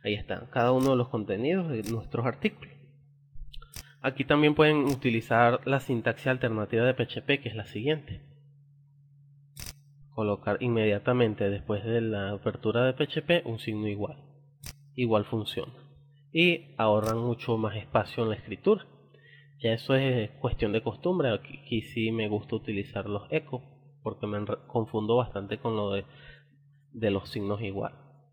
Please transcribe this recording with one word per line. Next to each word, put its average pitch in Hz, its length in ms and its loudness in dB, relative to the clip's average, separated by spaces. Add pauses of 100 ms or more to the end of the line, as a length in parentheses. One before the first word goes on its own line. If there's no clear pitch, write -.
Ahí 104 100 0
está, 104 380 -6
cada 123 200 4
uno 131 200 4
de 127 40 6
los 123 140 2
contenidos 123 600 -2
de 113 220 -4
nuestros 117 340 -4
artículos. - 480 -4 (1300)
Aquí 135 260 -2
también 151 280 6
pueden 151 320 6
utilizar 120 800 4
la 135 140 2
sintaxis 120 480 -2
alternativa 117 580 0
de 127 80 4
P 127 100 0
H - 200 -6
P, 139 180 0
que 113 80 -6
es 101 60 -8
la 104 100 -8
siguiente. 143 560 -4 (1900)
Colocar 104 500 0
inmediatamente 110 880 2
después 101 340 -2
de 113 180 0
la 101 300 -2
apertura 117 540 0
de 131 80 2
P 147 120 -2
H 151 180 -4
P 170 220 2
un 113 140 -6
signo 107 280 -4
igual. 101 360 -6 (680)
Igual 110 320 2
funciona. - 480 -4 (580)
Y 170 460 2
ahorran 110 400 4
mucho 117 400 0
más 107 180 -2
espacio 110 480 0
en 110 60 0
la 104 60 -2
escritura. - 500 0 (760)
Ya 113 140 0
eso 135 220 0
es 127 340 2 (100)
cuestión 110 320 -2
de 113 120 0
costumbre. 143 500 0
Aquí, - 240 -8
aquí 113 240 -4
sí 113 300 -2
me 110 180 -2
gusta 104 260 -4
utilizar 101 520 -6
los 101 240 -4
ecos 147 320 -4 (400)
porque 107 240 -6
me 104 100 -4
enre-, 107 300 -6
confundo 110 500 0
bastante 107 400 -2
con 113 180 -4
lo 104 160 -2
de, 98 140 -4 (880)
de 107 200 0
los 95 180 -2
signos 104 320 -4
igual. 101 320 -6 (400)